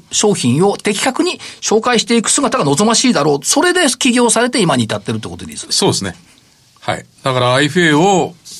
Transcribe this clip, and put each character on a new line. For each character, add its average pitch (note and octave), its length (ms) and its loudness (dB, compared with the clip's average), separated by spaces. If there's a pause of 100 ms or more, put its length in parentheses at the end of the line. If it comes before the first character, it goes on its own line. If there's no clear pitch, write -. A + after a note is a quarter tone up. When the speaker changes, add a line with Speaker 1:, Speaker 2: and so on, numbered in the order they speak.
(120)
Speaker 1:
商 G#3 240 0
品 C#3 300 0
を G3+ 120 0
的 G#3+ 240 -4
確 C4+ 220 -2
に F4 160 -4 (220)
紹 G#3+ 180 0
介 A#3 200 0
し - 60 -4
て A#3+ 120 0
い A3 40 2
く - 80 -4
姿 C4 300 0
が F#3+ 40 0
望 D3 240 2
ま A3+ 60 2
し B3 160 2
い A3 40 4
だ D3 100 2
ろ C#3+ 180 2
う。 - 40 -10
そ - 160 0
れ F4+ 120 2
で F4 160 2
起 B3 220 0
業 A#3+ 180 2
さ A3+ 120 0
れ B3 100 0
て C4 100 0
今 D3+ 160 2
に A#2+ 60 2
至 G#2+ 140 -4
っ G2 40 -8
て B2 100 -8
る A2 60 -4
っ - 20 -6
て G#2+ 80 -10
こ F2 80 -10
と - 100 -14
で D#2 60 -14
い - 20 -16
い - 20 -16
で - 60 -14
す - 40 -14
か？ - 80 -8
Speaker 2:
そ F3 140 0
う - 60 4
で - 40 -2
す G2 60 -6
ね。 F#2 120 -8 (640)
は - 160 -6
い。 - 100 -14 (180)
だ C3+ 100 0
か B2+ 60 0
ら、 B2 160 2
ア C#3 60 2
イ D3 40 2
エ - 40 0
フ E3 100 -2
エ D#3+ 140 4
ー D3 60 4
を F3+ 360 2 (240)